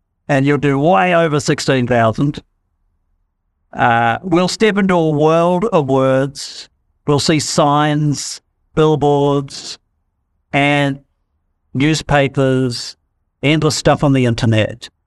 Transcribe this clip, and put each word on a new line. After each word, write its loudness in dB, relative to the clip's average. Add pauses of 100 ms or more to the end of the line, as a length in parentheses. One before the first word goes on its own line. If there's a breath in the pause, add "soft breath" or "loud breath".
(280)
and 0
you'll 2
do 0
way 2
over 0
sixteen -2
thousand. 0 (1300)
Uh, 0
we'll 0
step 0
into 0
a 2
world 2
of 0
words. -2 (380)
We'll 2
see 0
signs, 0 (340)
billboards, 0 (760)
and -2 (720)
newspapers, 0 (460)
endless 0
stuff 0
on 4
the 2
internet. -2 (180)